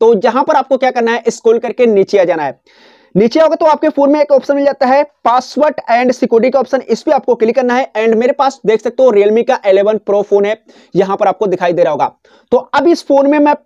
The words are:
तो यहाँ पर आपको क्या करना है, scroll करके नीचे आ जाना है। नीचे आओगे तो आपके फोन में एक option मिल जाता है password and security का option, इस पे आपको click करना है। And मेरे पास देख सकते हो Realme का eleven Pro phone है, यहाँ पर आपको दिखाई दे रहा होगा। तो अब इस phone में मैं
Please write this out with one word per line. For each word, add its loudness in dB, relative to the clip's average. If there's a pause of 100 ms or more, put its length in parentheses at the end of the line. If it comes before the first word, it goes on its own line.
तो 4 (120)
यहाँ 0
पर 0
आपको -2
क्या -2
करना -2
है, -6
scroll 0
करके -2
नीचे 0
आ 2
जाना -2
है। -8 (540)
नीचे 2
आओगे 2
तो 0
आपके 0
फोन 0
में 0
एक 0
option 0
मिल -2
जाता -2
है 2 (220)
password -2 (120)
and 0
security 0
का 2
option, -4
इस -4
पे 0
आपको 0
click -2
करना 0
है। -2
And 0
मेरे 0
पास -2
देख 0
सकते -4
हो 4
Realme 2
का 0
eleven 0 (100)
Pro 0
phone 0
है, -4 (380)
यहाँ -2
पर 0
आपको -2
दिखाई -2
दे 0
रहा 0
होगा। -4 (400)
तो 2
अब -2
इस 0
phone 2
में 2
मैं 2 (120)